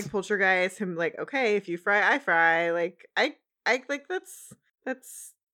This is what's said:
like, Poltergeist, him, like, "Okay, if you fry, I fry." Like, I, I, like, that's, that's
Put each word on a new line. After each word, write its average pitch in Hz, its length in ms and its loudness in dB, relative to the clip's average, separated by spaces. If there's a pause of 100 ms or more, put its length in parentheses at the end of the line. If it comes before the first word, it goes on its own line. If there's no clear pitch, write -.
like, 156 80 -10
Poltergeist, 190 680 0
him, 180 200 -4
like, 165 200 -2
"Okay, 220 380 0
if 196 140 -4
you 170 80 -4
fry, 202 380 2
I 277 40 -2
fry." 165 520 4
Like, 170 440 -4
I, 262 200 0 (300)
I, 254 220 0
like, 277 220 -6
that's, - 420 -10 (320)
that's - 480 -10 (220)